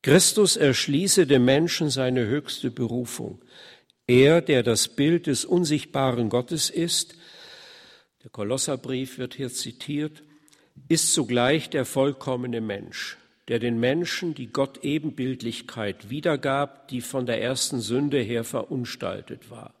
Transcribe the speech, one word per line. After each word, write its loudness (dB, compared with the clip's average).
Christus 6
erschließe 4
dem 6
Menschen 2
seine 0
höchste -4
Berufung. -6
Er, 8
der 2
das 2
Bild 2
des 0
unsichtbaren 0
Gottes -2
ist, -4
der -20
Kolosserbrief -4
wird -8
hier -8
zitiert, -8
ist 2
zugleich 2
der -2
vollkommene -2
Mensch, -8
der 0
den 0
Menschen 0
die -10
Gottebenbildlichkeit -4
wiedergab, -2
die -6
von -4
der -2
ersten -2
Sünde 0
her -2
verunstaltet -8
war. -18